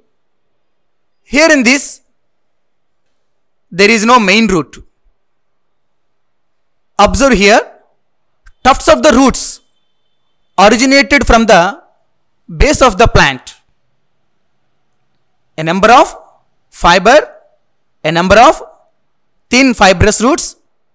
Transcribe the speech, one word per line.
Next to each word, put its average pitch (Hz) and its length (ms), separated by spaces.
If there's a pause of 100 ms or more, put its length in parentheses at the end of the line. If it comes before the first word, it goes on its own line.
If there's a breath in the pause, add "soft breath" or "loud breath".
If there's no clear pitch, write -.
(1200)
Here 311 280
in 285 120
this, 262 380 (1700)
there 196 200
is 220 140
no 247 140
main 214 280
root. 175 360 (2250)
Observe 202 340
here, 202 280 (1040)
tufts 269 240
of 285 140
the 302 100
roots - 480 (960)
originated 269 680
from 226 200
the 196 360 (720)
base 269 240
of 240 180
the 233 80
plant. 151 500 (2000)
A 156 60
number 185 300
of 311 240 (540)
fiber, 190 600 (760)
a 156 60
number 185 280
of 277 240 (880)
thin 254 240
fibrous 196 460
roots 269 360 (380)